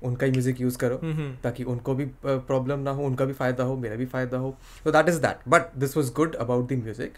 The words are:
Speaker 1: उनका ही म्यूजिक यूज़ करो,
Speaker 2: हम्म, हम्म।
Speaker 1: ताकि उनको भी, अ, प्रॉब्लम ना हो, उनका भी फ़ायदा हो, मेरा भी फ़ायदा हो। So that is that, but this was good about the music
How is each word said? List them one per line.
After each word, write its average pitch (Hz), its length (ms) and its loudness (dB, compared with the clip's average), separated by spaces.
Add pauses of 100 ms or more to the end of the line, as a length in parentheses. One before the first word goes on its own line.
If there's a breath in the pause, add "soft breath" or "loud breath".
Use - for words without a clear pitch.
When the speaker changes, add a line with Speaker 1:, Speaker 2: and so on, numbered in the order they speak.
Speaker 1:
उनका 123 240 0
ही 131 60 4
म्यूजिक 127 280 2
यूज़ 123 180 0
करो, 123 180 0
Speaker 2:
हम्म, 160 160 -4
हम्म। 143 240 -4
Speaker 1:
ताकि 127 280 -6
उनको 123 300 -2
भी, 139 100 -2
अ, 131 60 -6 (140)
प्रॉब्लम 135 540 0
ना 139 120 -4
हो, 139 140 -2
उनका 131 200 0
भी 135 80 0
फ़ायदा 127 320 0
हो, 131 120 -2
मेरा 113 200 -4
भी 127 100 -2
फ़ायदा 127 300 -4
हो। 131 200 -4 (300 loud breath)
So 156 80 4
that 156 160 6
is 165 100 2
that, 123 340 0
but 135 300 4
this 135 140 0
was 131 220 0
good 160 160 2
about 123 360 0
the 127 140 0
music 113 320 -6